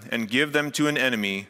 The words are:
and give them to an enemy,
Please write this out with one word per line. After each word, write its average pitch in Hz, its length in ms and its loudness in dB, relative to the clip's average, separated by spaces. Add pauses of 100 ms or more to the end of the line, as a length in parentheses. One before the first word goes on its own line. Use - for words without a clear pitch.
and 117 180 -2
give 139 260 2
them 147 180 2
to 147 160 2
an 147 100 0
enemy, 104 520 0